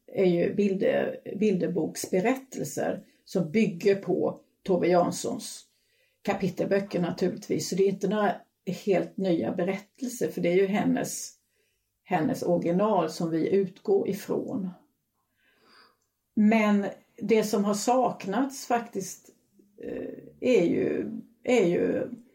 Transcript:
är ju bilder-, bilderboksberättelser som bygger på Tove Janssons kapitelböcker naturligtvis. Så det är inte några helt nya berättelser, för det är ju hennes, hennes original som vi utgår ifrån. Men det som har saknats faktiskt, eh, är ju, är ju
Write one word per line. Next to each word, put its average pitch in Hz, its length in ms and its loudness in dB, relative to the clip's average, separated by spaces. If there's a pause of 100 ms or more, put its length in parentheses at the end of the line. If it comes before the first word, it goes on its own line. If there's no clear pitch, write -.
är - 180 0
ju 175 300 2
bilder-, - 840 0
bilderboksberättelser 180 1600 -2 (220)
som 170 260 -4
bygger 208 440 2
på - 440 -2 (240)
Tove 170 240 0
Janssons - 800 0 (560)
kapitelböcker 196 800 -2
naturligtvis. - 680 -2
Så 185 60 -4
det 190 80 4
är 196 60 4
inte 196 180 -2
några 202 240 2 (540)
helt 185 320 0
nya 185 340 0
berättelser, 190 760 -4
för 175 140 -8
det 170 80 2
är 175 60 4
ju 196 120 4
hennes, - 640 -2 (720)
hennes 160 400 -2
original 175 680 2
som 165 200 -4
vi 160 200 0
utgår 196 600 0
ifrån. - 600 -4 (1700)
Men 208 500 4 (360)
det 214 220 4
som 208 220 0
har 208 80 2
saknats 233 920 0
faktiskt, - 640 -4 (540)
eh, - 640 -6
är 208 160 6
ju, - 460 0 (320)
är 240 220 2
ju 175 420 0 (280)